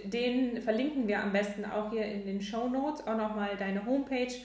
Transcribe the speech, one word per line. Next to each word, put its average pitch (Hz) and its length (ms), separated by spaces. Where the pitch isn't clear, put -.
Den 240 560
verlinken 254 460
wir 202 140
am 196 100
besten 202 340
auch 214 260
hier 214 140
in 202 200
den 196 160
Shownotes, 247 640
auch 220 100
nochmal 208 400
deine 196 280
Homepage, 247 480